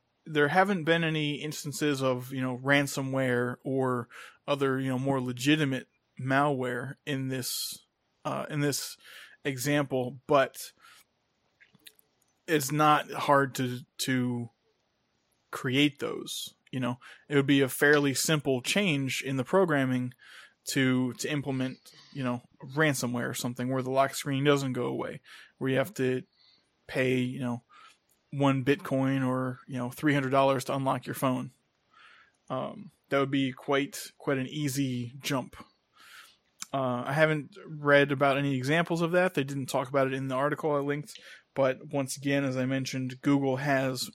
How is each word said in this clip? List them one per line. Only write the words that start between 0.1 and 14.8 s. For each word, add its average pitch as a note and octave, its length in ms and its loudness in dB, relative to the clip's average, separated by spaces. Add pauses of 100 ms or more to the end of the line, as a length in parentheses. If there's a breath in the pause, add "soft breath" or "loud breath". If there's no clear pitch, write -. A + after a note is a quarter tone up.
there D3 220 4
haven't F#3 360 2
been E3 200 2
any D#3 300 -2
instances D3 680 -4
of, B2+ 300 -2
you C3+ 80 -6
know, B2+ 220 -4
ransomware C3+ 1040 0
or C3 440 -2 (380 loud breath)
other, C3+ 340 2
you C3+ 80 -2
know, B2+ 100 -2
more C3+ 220 0
legitimate C3 680 0 (320)
malware C3 760 0 (100)
in C3+ 240 -4
this, - 500 -6 (460)
uh, C#3 240 -4
in D3 120 -4
this - 360 -2 (480 loud breath)
example, C3 800 -2
but C3+ 300 4 (1900 soft breath)
it's D3+ 260 0
not D3+ 400 4
hard C#3 440 4
to, B2 240 -4 (180)
to B2 520 -2 (1000)